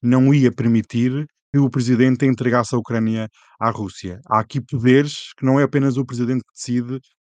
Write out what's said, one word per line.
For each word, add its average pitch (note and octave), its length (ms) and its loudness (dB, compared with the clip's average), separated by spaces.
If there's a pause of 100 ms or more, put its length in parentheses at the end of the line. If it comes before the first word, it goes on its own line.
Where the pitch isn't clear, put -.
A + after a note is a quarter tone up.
não C3 320 4
ia B2+ 180 4
permitir A#2 720 -2 (280)
que C#3+ 60 0
o C3+ 120 2
presidente B2+ 560 2
entregasse B2 480 0
a B2 40 0
Ucrânia A2 500 -2 (300)
à A2+ 120 0
Rússia. G2 580 -10
Há A2 120 0
aqui A2 200 -6
poderes C3 760 0
que - 80 -6
não C3 120 2
é C#3+ 40 2
apenas C3+ 340 0
o C3+ 80 -2
presidente B2 360 -4
que - 140 -12
decide, B2 440 -6 (280)